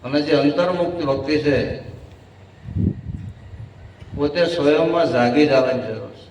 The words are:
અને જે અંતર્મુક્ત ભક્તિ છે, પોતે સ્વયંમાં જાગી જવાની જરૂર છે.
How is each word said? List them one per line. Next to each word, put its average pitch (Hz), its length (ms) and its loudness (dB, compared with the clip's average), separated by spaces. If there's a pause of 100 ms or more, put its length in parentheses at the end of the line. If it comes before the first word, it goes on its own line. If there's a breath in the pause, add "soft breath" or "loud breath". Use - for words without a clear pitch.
અને 143 180 0
જે 151 140 2
અંતર્મુક્ત 170 680 0
ભક્તિ 143 340 0
છે, 135 420 0 (2250)
પોતે 147 300 0
સ્વયંમાં 151 680 2
જાગી 127 340 4
જવાની 127 360 2
જરૂર 110 260 -8
છે. - 220 -20